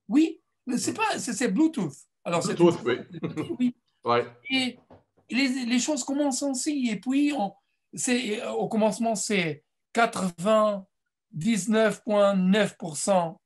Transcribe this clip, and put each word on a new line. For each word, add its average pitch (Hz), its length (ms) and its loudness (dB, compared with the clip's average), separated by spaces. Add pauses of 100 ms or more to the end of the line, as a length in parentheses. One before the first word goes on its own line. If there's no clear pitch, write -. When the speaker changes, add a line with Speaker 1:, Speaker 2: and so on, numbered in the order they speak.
Speaker 1:
Oui, 302 340 2 (260)
mais 254 100 -4
c'est - 140 -4
Speaker 2:
Mhm. - 60 -8
Speaker 1:
pas, 415 200 -2
c'est, 226 160 -6
c'est 247 140 -2
Bluetooth. 214 480 0 (280)
Alors, 170 200 -2
c'est 185 100 -2
Speaker 2:
Bluetooth, 170 280 4
Speaker 1:
une - 60 -4
Speaker 2:
oui. 117 100 0 (220)
Speaker 1:
télépathie, - 400 -6
oui. 247 160 0 (140)
Speaker 2:
<laughs> - 140 -20
Ouais. - 220 2 (260)
Speaker 1:
Et 262 260 -2 (520)
les, 254 360 0
les 240 140 0
choses 302 240 -2
commencent 277 400 -2
ainsi. 277 460 -2
Et 214 100 -2
puis, 285 340 0
on, 202 200 -2 (400)
c'est, 240 520 -2
au 220 240 -2
commencement, 220 460 2
c'est 170 480 -2 (280)
quatre-vingt-dix-neuf 208 2000 0
point 202 320 4
neuf 190 420 2
pour 160 200 -10
cent 175 480 0